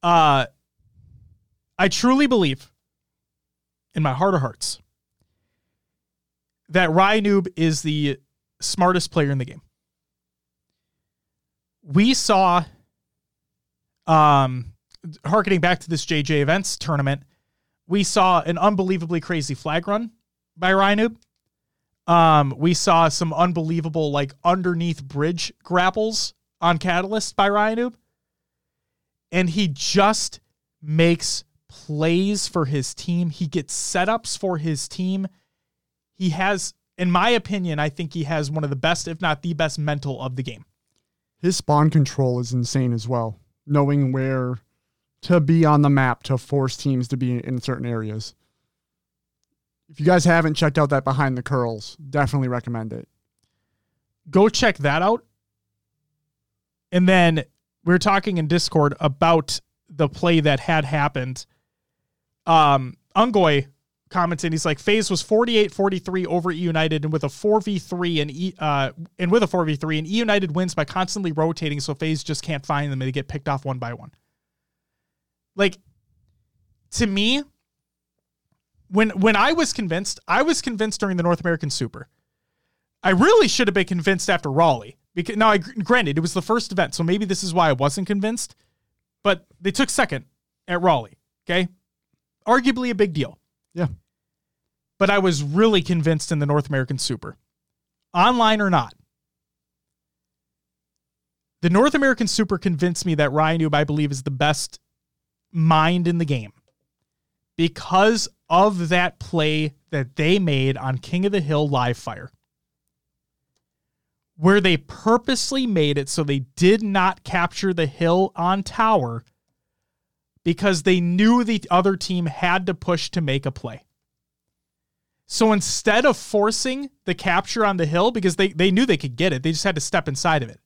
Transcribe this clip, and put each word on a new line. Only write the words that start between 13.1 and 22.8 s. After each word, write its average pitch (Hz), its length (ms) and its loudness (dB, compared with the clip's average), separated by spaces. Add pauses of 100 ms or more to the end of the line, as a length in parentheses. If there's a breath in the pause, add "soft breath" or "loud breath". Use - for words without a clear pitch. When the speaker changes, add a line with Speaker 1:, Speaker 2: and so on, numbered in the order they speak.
Speaker 1:
um, 139 680 2 (540)
harkening 190 340 0
back 175 200 0
to - 100 -12
this 160 160 -4
J 156 160 -2
J 147 180 0
Events 165 380 -2
tournament, 139 460 -2 (640)
we 196 180 0
saw 185 360 2
an 170 160 -4
unbelievably 185 640 0
crazy 151 340 -6
flag 160 320 -6
run 220 260 -4 (440)
by 180 160 0
Ryan 196 280 4
Noob. 226 160 0 (960)
Um, 156 440 6
we 165 180 2
saw 165 340 4